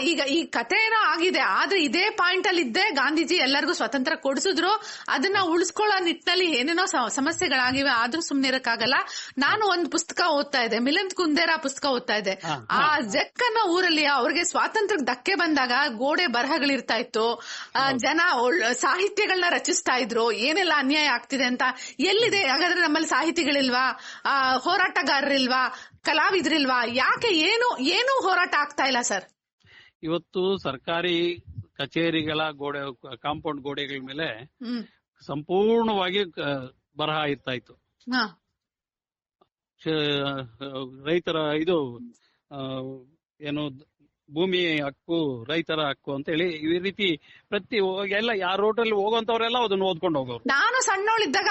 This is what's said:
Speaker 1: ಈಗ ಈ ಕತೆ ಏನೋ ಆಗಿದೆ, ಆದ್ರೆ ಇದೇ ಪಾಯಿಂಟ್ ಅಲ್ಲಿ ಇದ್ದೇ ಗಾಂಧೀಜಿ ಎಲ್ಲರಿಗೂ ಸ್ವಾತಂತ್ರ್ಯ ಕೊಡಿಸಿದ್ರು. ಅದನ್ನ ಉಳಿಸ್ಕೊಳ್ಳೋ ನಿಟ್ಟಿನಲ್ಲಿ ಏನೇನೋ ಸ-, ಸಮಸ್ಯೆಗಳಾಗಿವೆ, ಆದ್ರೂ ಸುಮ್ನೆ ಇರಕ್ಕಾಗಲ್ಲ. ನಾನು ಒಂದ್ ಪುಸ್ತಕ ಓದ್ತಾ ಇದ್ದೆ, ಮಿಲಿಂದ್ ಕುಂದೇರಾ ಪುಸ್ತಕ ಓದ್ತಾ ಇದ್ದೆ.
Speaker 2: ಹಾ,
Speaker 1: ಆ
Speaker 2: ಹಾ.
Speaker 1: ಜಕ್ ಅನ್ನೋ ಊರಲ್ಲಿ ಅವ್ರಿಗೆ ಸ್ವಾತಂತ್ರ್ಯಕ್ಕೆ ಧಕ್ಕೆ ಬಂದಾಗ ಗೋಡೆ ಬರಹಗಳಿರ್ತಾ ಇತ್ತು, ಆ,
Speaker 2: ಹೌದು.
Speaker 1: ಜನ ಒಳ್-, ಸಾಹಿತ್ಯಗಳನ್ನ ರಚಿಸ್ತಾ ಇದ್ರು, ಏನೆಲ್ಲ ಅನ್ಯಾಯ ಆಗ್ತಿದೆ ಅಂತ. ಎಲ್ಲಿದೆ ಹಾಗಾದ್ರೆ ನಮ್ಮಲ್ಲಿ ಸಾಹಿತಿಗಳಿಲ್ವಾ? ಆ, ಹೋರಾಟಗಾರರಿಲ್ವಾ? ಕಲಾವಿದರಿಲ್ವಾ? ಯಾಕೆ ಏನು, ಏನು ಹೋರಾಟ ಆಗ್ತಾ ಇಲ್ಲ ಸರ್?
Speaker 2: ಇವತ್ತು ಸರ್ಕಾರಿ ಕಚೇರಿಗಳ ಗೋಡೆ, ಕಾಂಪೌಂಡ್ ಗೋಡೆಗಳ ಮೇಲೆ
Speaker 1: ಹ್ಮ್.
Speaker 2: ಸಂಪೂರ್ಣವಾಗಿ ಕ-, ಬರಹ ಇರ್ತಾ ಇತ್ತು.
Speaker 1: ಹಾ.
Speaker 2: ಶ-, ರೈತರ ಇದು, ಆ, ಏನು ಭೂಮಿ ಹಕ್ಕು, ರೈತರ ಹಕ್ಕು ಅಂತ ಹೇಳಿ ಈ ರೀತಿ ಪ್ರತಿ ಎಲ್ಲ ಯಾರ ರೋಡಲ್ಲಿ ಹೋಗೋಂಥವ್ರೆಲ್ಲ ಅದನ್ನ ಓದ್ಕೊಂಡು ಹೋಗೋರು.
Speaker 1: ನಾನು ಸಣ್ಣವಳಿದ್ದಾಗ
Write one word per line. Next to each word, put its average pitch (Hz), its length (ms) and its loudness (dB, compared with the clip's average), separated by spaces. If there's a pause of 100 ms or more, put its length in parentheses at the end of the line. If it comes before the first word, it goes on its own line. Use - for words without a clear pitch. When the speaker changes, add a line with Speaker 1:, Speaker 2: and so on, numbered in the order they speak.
Speaker 1:
ಈಗ 320 160 0
ಈ 285 260 0
ಕತೆ 392 400 0
ಏನೋ 440 200 2
ಆಗಿದೆ, 339 340 2
ಆದ್ರೆ 269 440 2
ಇದೇ 339 260 2
ಪಾಯಿಂಟ್ 370 380 0
ಅಲ್ಲಿ 359 140 2
ಇದ್ದೇ 349 300 0
ಗಾಂಧೀಜಿ 294 440 0
ಎಲ್ಲರಿಗೂ 294 380 2
ಸ್ವಾತಂತ್ರ್ಯ 277 440 -2
ಕೊಡಿಸಿದ್ರು. 339 640 0 (260)
ಅದನ್ನ 381 360 0
ಉಳಿಸ್ಕೊಳ್ಳೋ 370 600 2
ನಿಟ್ಟಿನಲ್ಲಿ 339 520 0
ಏನೇನೋ 330 300 0
ಸ-, 269 240 0
ಸಮಸ್ಯೆಗಳಾಗಿವೆ, 269 800 0
ಆದ್ರೂ 240 320 0
ಸುಮ್ನೆ 277 260 0
ಇರಕ್ಕಾಗಲ್ಲ. 254 480 0 (420)
ನಾನು 370 280 2
ಒಂದ್ 349 260 2
ಪುಸ್ತಕ - 380 -4
ಓದ್ತಾ 285 320 0
ಇದ್ದೆ, 226 180 0
ಮಿಲಿಂದ್ 349 340 0
ಕುಂದೇರಾ 330 440 2
ಪುಸ್ತಕ 269 280 -4
ಓದ್ತಾ 247 300 0
ಇದ್ದೆ. 196 160 -2
Speaker 2:
ಹಾ, 151 380 -6
Speaker 1:
ಆ 233 80 2
Speaker 2:
ಹಾ. 302 220 4
Speaker 1:
ಜಕ್ 277 440 -2
ಅನ್ನೋ 440 320 2
ಊರಲ್ಲಿ 320 300 4
ಅವ್ರಿಗೆ 285 380 2
ಸ್ವಾತಂತ್ರ್ಯಕ್ಕೆ 339 640 0
ಧಕ್ಕೆ 254 300 -2
ಬಂದಾಗ 285 360 2 (160)
ಗೋಡೆ 285 400 0
ಬರಹಗಳಿರ್ತಾ 254 680 0
ಇತ್ತು, 226 460 -2 (340)
ಆ, 269 120 2
Speaker 2:
ಹೌದು. 262 100 0
Speaker 1:
ಜನ 294 240 2 (120)
ಒಳ್-, 247 400 2
ಸಾಹಿತ್ಯಗಳನ್ನ 359 760 0
ರಚಿಸ್ತಾ 311 480 0
ಇದ್ರು, 233 340 0
ಏನೆಲ್ಲ 311 440 0
ಅನ್ಯಾಯ 294 300 2
ಆಗ್ತಿದೆ 262 380 -2
ಅಂತ. 247 200 0 (360)
ಎಲ್ಲಿದೆ 403 440 2
ಹಾಗಾದ್ರೆ 339 380 2
ನಮ್ಮಲ್ಲಿ 320 280 2
ಸಾಹಿತಿಗಳಿಲ್ವಾ? 269 920 0 (260)
ಆ, 262 320 2
ಹೋರಾಟಗಾರರಿಲ್ವಾ? 277 1200 2 (260)
ಕಲಾವಿದರಿಲ್ವಾ? 302 840 2
ಯಾಕೆ 330 480 0
ಏನು, 453 460 2
ಏನು 427 440 2
ಹೋರಾಟ 359 340 2
ಆಗ್ತಾ 294 260 -2
ಇಲ್ಲ 262 180 2
ಸರ್? 196 220 -2 (800)
Speaker 2:
ಇವತ್ತು 180 540 -2
ಸರ್ಕಾರಿ 170 840 -2 (340)
ಕಚೇರಿಗಳ 156 720 0
ಗೋಡೆ, 143 280 -6 (380)
ಕಾಂಪೌಂಡ್ 151 440 -6
ಗೋಡೆಗಳ 139 440 -8
ಮೇಲೆ 135 380 -8
Speaker 1:
ಹ್ಮ್. 226 400 -8 (420)
Speaker 2:
ಸಂಪೂರ್ಣವಾಗಿ 196 1040 0
ಕ-, - 80 -12 (580)
ಬರಹ 151 180 -2 (140)
ಇರ್ತಾ 135 220 -6
ಇತ್ತು. 123 220 -10 (260)
Speaker 1:
ಹಾ. 233 440 -4 (1400)
Speaker 2:
ಶ-, 139 1200 -6
ರೈತರ 165 300 0
ಇದು, 151 640 0 (540)
ಆ, 143 60 -14 (840)
ಏನು 147 280 -6 (640)
ಭೂಮಿ 170 480 0
ಹಕ್ಕು, 139 640 -4
ರೈತರ 156 360 -2
ಹಕ್ಕು 139 360 -4
ಅಂತ 139 140 -6
ಹೇಳಿ 170 200 0
ಈ 160 300 -2
ರೀತಿ 185 380 -2 (320)
ಪ್ರತಿ 208 280 -4 (340)
ಎಲ್ಲ 214 240 0
ಯಾರ 185 200 -2
ರೋಡಲ್ಲಿ 214 400 2
ಹೋಗೋಂಥವ್ರೆಲ್ಲ 226 640 0
ಅದನ್ನ 196 240 2
ಓದ್ಕೊಂಡು 180 380 0
ಹೋಗೋರು. 123 280 -6
Speaker 1:
ನಾನು 427 380 2
ಸಣ್ಣವಳಿದ್ದಾಗ 403 640 0